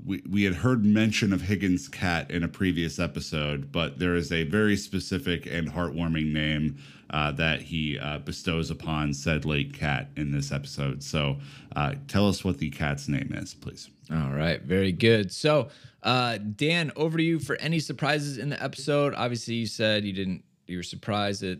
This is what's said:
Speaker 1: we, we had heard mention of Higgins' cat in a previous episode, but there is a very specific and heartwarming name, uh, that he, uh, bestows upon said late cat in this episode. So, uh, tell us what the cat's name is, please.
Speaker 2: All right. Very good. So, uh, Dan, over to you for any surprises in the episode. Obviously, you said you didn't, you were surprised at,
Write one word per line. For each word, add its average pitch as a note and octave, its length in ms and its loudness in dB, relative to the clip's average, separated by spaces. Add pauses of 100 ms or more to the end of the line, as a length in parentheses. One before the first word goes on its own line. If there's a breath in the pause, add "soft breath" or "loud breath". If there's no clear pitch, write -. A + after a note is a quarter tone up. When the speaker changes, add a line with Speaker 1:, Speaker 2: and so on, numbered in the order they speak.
Speaker 1:
we, F#2+ 240 -4
we G2+ 140 4
had F#2+ 120 4
heard A#2 280 4
mention G#2+ 480 6
of F2+ 100 2
Higgins' F2+ 460 2
cat E2 440 0
in E2+ 120 0
a E2+ 40 0
previous E2+ 520 0
episode, D2 720 -2
but D2 280 -2
there F2 160 2
is F2 160 0
a E2 120 2
very G#2 320 4
specific F2+ 680 -2
and D#2+ 260 -4
heartwarming D#2+ 600 0
name, D2+ 440 0 (340 loud breath)
uh, D2+ 220 2
that D#2+ 280 0
he, D#2 380 -4
uh, D2 200 -6
bestows D#2+ 520 -4
upon D2+ 420 -2
said D2+ 320 0
late C#2+ 320 0
cat C#2+ 380 -2
in D2 160 -2
this C#2+ 200 -2
episode. C#2 520 -4
So, C#2+ 340 -2 (380 loud breath)
uh, D2 180 0 (140)
tell G2+ 200 4
us F#2+ 160 0
what F2+ 140 0
the D2+ 140 -4
cat's C#2+ 360 -2
name C#2 300 -2
is, F#2 160 -10
please. - 360 -14 (220)
Speaker 2:
All D2+ 200 0
right. D2+ 300 0
Very F#2+ 300 2
good. G#2+ 400 4
So, D3+ 380 2 (320 loud breath)
uh, B2 360 2
Dan, D3 580 0
over D#3+ 220 0
to E3 60 4
you E3 140 4
for C#3 200 -2
any D#3+ 220 0
surprises C#3+ 600 -2
in C3+ 100 -2
the C#3 120 -4
episode. C#3+ 540 0
Obviously, A#2+ 380 -2
you A#2 140 -2
said G#2+ 380 2
you G2+ 80 -2
didn't, F#2 300 -2 (220)
you F2+ 120 -6
were F2 60 -6
surprised G2+ 600 -2
at, F#2 160 -4